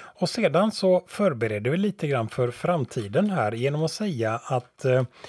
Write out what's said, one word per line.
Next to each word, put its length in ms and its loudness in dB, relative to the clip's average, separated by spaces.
Och 280 -6
sedan 440 2
så 340 2
förbereder 640 0
vi 60 0
lite 300 -2
grann 220 0
för 220 -2
framtiden 800 0
här 220 0
genom 300 0
att 80 0
säga 540 -2
att, 400 -4
eh, 180 4